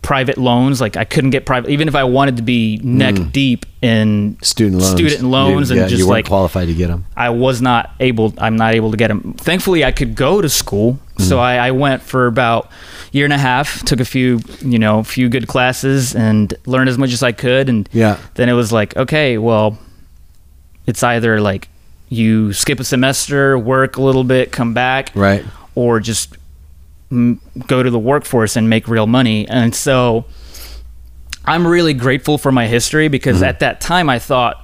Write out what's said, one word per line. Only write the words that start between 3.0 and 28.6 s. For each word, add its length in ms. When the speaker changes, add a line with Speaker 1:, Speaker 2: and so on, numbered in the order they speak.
Speaker 2:
Mm. 160
Speaker 1:
deep 340
in 580
Speaker 2:
Student 400
loans. 140
Speaker 1:
student 280
loans 460
Speaker 2:
You, 60
Speaker 1:
and 80
Speaker 2:
yeah, 40
Speaker 1:
just, 120
Speaker 2:
you 80
weren't 100
Speaker 1:
like, 80
Speaker 2:
qualified 440
to 40
get 160
'em. 160
Speaker 1:
I 140
was 320
not 380
able, 400
I'm 160
not 180
able 180
to 60
get 140
'em. 260
Thankfully, 480
I 60
could 240
go 260
to 80
school. 480
So 200
Speaker 2:
Mm. 20
Speaker 1:
I, 280
I 40
went 320
for 240
about 380
a 40
year 80
and 80
a 40
half, 480
took 160
a 40
few, 360
you 160
know, 240
few 280
good 180
classes 640
and 400
learned 240
as 80
much 160
as 100
I 80
could. 380
And 240
Speaker 2:
Yeah. 240
Speaker 1:
then 160
it 40
was 200
like, 240
"Okay, 400
well, 400
it's 180
either, 360
like, 300
you 420
skip 300
a 20
semester, 760
work 380
a 60
little 240
bit, 260
come 220
back, 420
Speaker 2:
Right. 300
Speaker 1:
or 280
just 340
m-, 280
go 160
to 80
the 80
workforce 580
and 120